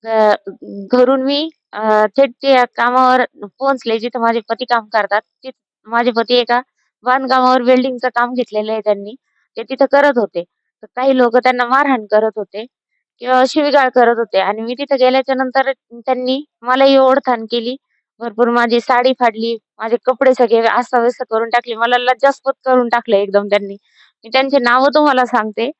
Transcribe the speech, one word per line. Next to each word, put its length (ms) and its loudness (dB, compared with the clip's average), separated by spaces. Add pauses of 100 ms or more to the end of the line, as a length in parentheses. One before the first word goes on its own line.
घ-, 300 2 (580)
घरून 300 2
मी, 280 -4 (220)
अ, 340 0
थेट 240 0 (120)
त्या 220 4
कामावर 580 2 (360)
पोहोचले 400 -2
जिथं 220 -8
माझे 280 0
पती 160 -6
काम 200 -2
करतात. 360 -2 (220)
तिथं 480 -20
माझे 200 0
पती 240 -2
एका 260 0 (420)
बांधकामावर 600 2
वेल्डिंगचं 460 0
काम 260 -4
घेतलेलं 380 -4
आहे 80 -4
त्यांनी, 340 -4 (420)
ते 60 -10
तिथं 300 -2
करत 260 2
होते. 260 -4 (380)
तर 40 -20 (100)
काही 200 0
लोक 200 2
त्यांना 280 0
मारहाण 420 0
करत 300 0
होते 300 -10 (520)
किंवा 300 2
शिवीगाळ 400 2
करत 300 2
होते 220 -2
आणि 220 -4
मी 120 -8
तिथं 240 -4
गेल्याच्या 360 2
नंतर 380 -2 (220)
त्यांनी 500 -4 (180)
मलाही 340 4
ओढताण 540 2
केली, 260 -6 (420)
भरपूर 320 -2
माझी 300 2
साडी 400 0
फाडली, 380 -2 (200)
माझे 260 -6
कपडे 340 2
सगळे 280 2
अस्ताव्यस्त 640 -2
करून 180 -2
टाकले, 260 -4
मला 240 0
लज्जास्पद 540 0 (120)
करून 240 2
टाकलं 280 0
एकदम 300 0
त्यांनी. 280 -2 (500)
मी 80 -18
त्यांचे 260 0
नावं 360 2
तुम्हाला 320 2
सांगते. 540 -4